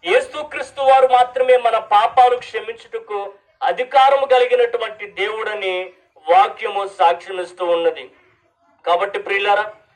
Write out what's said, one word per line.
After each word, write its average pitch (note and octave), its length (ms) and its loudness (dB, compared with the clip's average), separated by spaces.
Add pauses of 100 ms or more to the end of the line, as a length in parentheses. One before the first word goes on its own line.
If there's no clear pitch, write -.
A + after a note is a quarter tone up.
యేసుక్రీస్తు D4+ 760 -4
వారు C4 260 4
మాత్రమే B3+ 500 2
మన A3+ 200 0
పాపాలు A#3+ 580 2
క్షమించుటకు G#3+ 960 -12 (300)
అధికారము C4+ 600 2
కలిగినటువంటి A#3 880 0
దేవుడని G3 800 -6 (400)
వాక్యము G3 600 0 (100)
సాక్ష్యమిస్తూ F3+ 680 -2
ఉన్నది. E3+ 460 -2 (720)
కాబట్టి G3 340 -2
ప్రియులారా, G3+ 540 -2 (220)